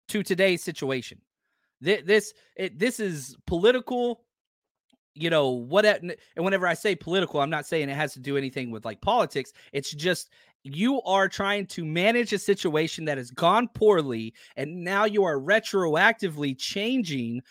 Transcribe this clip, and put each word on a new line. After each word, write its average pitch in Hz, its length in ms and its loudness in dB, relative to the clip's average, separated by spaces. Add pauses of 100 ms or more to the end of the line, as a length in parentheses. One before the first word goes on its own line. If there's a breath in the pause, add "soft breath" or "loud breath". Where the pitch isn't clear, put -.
to 214 120 0
today's 185 420 2
situation. 135 580 -6 (640)
Thi-, 196 160 2
this, 202 320 2 (240 soft breath)
it, 180 200 -6
this 233 220 0
is 170 380 -6 (100)
political, 240 800 2 (880)
you 156 160 -2
know, 147 200 4
what 127 360 2
at, 202 160 2
and 175 140 -8 (200 soft breath)
whenever 185 320 0
I 170 60 2
say 190 220 -2
political, 165 440 -2
I'm 139 100 2
not 151 160 -4
saying 151 240 -2
it 139 60 -6
has 147 180 -2
to 135 60 -18
do 139 160 -4
anything 131 360 -4
with, 110 120 -10
like, 110 160 -8
politics. 190 540 0 (180 soft breath)
It's 139 200 -6
just 156 400 -4 (320 soft breath)
you 208 400 -2
are 190 260 2
trying 202 380 -2
to 170 180 -8
manage 208 480 2
a 196 60 0
situation 160 640 0
that 143 140 -2
has 123 100 -10
gone 190 380 2
poorly, 139 640 2 (240 soft breath)
and 160 260 -8
now 196 220 0
you 208 180 4
are 151 160 0
retroactively 175 1160 2
changing 165 920 -4